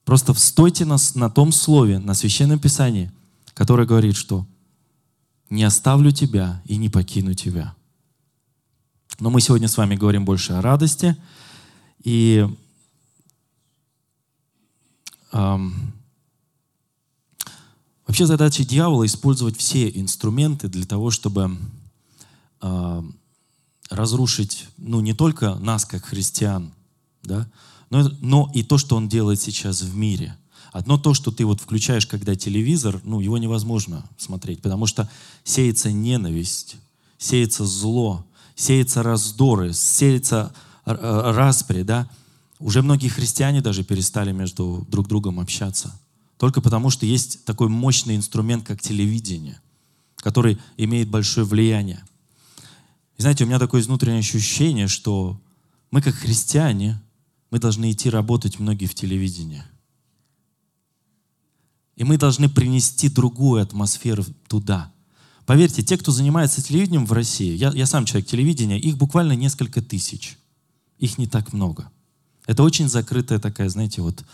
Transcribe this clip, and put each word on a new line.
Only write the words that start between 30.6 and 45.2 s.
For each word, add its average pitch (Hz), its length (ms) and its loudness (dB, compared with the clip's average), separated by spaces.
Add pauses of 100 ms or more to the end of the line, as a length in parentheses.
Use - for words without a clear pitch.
Одно 107 260 0
то, 147 160 2
что 123 180 0
ты 117 140 -2
вот 104 160 0
включаешь, 110 460 -2
когда 101 280 -4
телевизор, 110 680 -2
ну, 107 160 -4
его 104 180 -2
невозможно 110 800 -4
смотреть, 92 460 -10
потому 104 240 -2
что 104 200 -4 (360)
сеется 120 480 0
ненависть, 104 840 -4 (420)
сеется 117 440 0
зло, 101 640 -2 (300)
сеются 127 460 2
раздоры, 107 720 0
сеются 123 800 0 (320)
р-, 113 100 -2
э, 113 360 0
распри, 120 500 2
да. 117 280 -2 (500)
Уже 127 240 2
многие 139 260 2
христиане 135 520 0
даже 98 220 -2
перестали 98 480 -2
между 92 580 -6
друг 101 180 -2
другом 101 320 -2